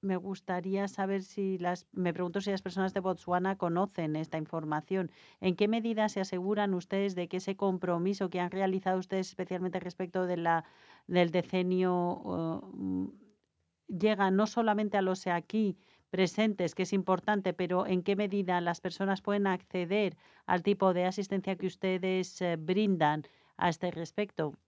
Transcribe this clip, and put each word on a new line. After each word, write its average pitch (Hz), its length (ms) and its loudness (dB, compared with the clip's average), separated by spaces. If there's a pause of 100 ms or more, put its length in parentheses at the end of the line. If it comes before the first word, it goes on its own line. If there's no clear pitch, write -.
me 196 140 0
gustaría 190 720 -2
saber 196 360 -2
si 190 340 -2
las, 175 340 -2
me 180 220 0
pregunto 175 260 -2
si 196 100 -4
las 190 120 -2
personas 185 320 -2
de 196 80 0
Botswana 185 560 0
conocen 170 580 0
esta 160 220 -4
información. 160 760 -4 (300)
¿En 185 160 2
qué 208 100 4
medida 220 400 2
se 208 140 -2
aseguran 190 520 0
ustedes 196 400 -2
de 175 140 -4
que 185 100 -4
ese 196 200 -4
compromiso 185 720 0
que 180 100 -2
han 175 120 -2
realizado 190 480 0
ustedes, 185 280 -2
especialmente 185 540 -4
respecto 180 440 -2
de 180 120 0
la, 165 260 2 (440)
del 175 240 4
decenio, 180 920 2
eh, 170 480 -4
mm, 95 340 -2 (840)
llega 196 420 2
no 208 160 4
solamente 214 480 0
a 202 60 4
los 185 260 0
aquí 185 500 0 (320)
presentes, 190 640 0
que 185 100 -2
es 180 100 -2
importante, 190 600 2
pero 180 320 0
en 185 160 0
qué 196 140 0
medida 190 460 0
las 170 200 -2
personas 190 400 -2
pueden 202 240 0
acceder 185 720 0 (300)
al 180 160 2
tipo 196 300 4
de 180 120 2
asistencia 190 500 -2
que 190 120 -4
ustedes, 185 760 -2
eh, 175 140 0
brindan 160 720 2 (320)
a 175 120 2
este 175 220 -2
respecto? 160 640 -4 (120)